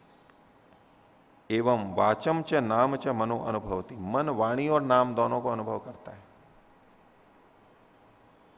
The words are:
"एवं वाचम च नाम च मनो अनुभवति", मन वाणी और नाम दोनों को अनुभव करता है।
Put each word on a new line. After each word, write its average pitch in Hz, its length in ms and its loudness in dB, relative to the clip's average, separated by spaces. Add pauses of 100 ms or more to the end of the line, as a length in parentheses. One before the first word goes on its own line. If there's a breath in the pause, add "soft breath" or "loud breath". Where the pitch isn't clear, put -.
(1500)
"एवं 110 440 0
वाचम 107 460 2
च 156 120 -4
नाम 127 420 2
च 135 120 -6
मनो 117 320 -2
अनुभवति", 101 560 -6
मन 117 340 -2
वाणी 123 400 0
और 151 120 4
नाम 127 340 4
दोनों 117 260 2
को 123 80 -2
अनुभव 110 300 -4
करता - 320 -16
है। 98 120 -20 (2250)